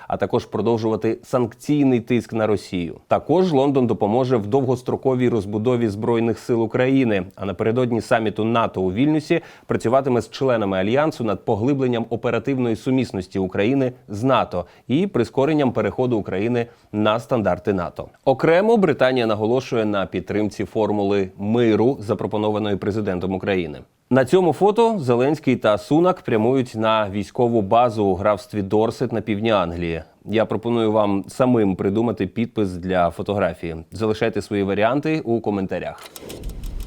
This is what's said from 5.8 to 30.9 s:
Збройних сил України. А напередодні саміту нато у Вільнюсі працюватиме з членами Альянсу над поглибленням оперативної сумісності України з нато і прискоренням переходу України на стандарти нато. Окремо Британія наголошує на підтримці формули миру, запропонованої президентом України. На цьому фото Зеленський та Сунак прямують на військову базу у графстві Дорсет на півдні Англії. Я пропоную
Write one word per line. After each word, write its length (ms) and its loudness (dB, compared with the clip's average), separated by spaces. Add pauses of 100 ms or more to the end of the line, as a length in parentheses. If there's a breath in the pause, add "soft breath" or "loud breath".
Збройних 520 0
сил 240 0
України. 600 0 (120)
А 100 -10
напередодні 560 -2
саміту 440 0
нато 360 -2
у 120 -2
Вільнюсі 480 0 (260 loud breath)
працюватиме 540 0
з 80 -8
членами 480 -2
Альянсу 460 -2
над 220 -4
поглибленням 640 -2
оперативної 640 -2
сумісності 640 -2
України 520 0 (160)
з 160 -10
нато 420 0 (220 soft breath)
і 200 0
прискоренням 640 0
переходу 460 -2
України 480 -2 (260 loud breath)
на 280 2
стандарти 540 0
нато. 340 -6 (180)
Окремо 520 4
Британія 480 2
наголошує 600 0
на 200 -2
підтримці 600 -4
формули 720 0
миру, 640 2
запропонованої 760 -2
президентом 580 -2
України. 460 -2 (300)
На 160 4
цьому 280 4
фото 460 2
Зеленський 560 2
та 220 2
Сунак 440 2
прямують 540 0
на 340 0
військову 520 0
базу 440 2
у 100 2
графстві 460 -2
Дорсет 500 0
на 100 -2
півдні 300 -2
Англії. 520 -2 (220)
Я 200 2
пропоную 460 0